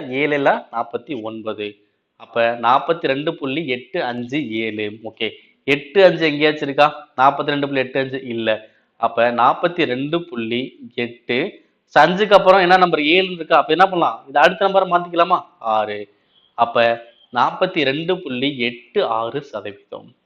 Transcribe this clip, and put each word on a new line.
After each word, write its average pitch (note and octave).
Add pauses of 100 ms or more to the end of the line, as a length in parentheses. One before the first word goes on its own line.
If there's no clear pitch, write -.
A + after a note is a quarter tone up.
ஏழு C#3+
ஏழா D3 (180)
நாற்பத்தி A#2
ஒன்பது. G#2+ (480)
அப்ப A#2
நாற்பத்தி C#3
ரெண்டு D3+
புள்ளி C#3+
எட்டு B2+
அஞ்சு B2 (120)
ஏழு. G#2+
ஓகே, A2 (340)
எட்டு F#3
அஞ்சு E3
எங்கேயாச்சும் D3+
இருக்கா? C#3+ (300)
நாற்பத்தி C#3+
ரெண்டு C#3+
புள்ளி C3+
எட்டு B2+
அஞ்சு C3+
இல்ல. A2+ (280)
அப்ப A#2
நாற்பத்தி D3+
ரெண்டு C#3+
புள்ளி A#2+
எட்டு, A#2+ (340)
அஞ்சுக்கு F#3
அப்புறம் F#3+
என்ன F3+
நம்பர்? F3
ஏழு F#3
இருக்கா? E3
அப்ப D#3
என்ன E3+
பண்ணலாம்? D3+
இதை C#3+
அடுத்த F3+
நம்பரை F#3+
மாத்திக்கலாமா? F3 (200)
ஆறு. G#2+ (540)
அப்ப A#2 (280)
நாற்பத்தி D#3
ரெண்டு E3
புள்ளி C3+
எட்டு A#2+
ஆறு A#2
சதவீதம். G#2 (100)